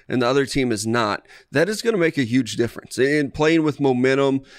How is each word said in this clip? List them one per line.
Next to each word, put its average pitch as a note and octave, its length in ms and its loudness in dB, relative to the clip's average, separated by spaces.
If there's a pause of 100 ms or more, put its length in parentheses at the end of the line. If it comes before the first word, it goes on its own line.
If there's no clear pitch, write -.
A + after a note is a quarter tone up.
and B2+ 100 -2
the B2 60 2
other C3+ 220 0
team B2+ 240 -2
is G#2+ 160 -4
not, A2+ 360 -2 (280)
that D#3+ 180 2
is G#3+ 140 -6
gonna A3+ 160 0
make D#3+ 180 0
a C3+ 60 0
huge A2+ 320 -2
difference. - 420 -6
And C#3 340 0
playing D#3+ 300 2
with D3+ 180 -2
momentum, C3+ 600 2 (180)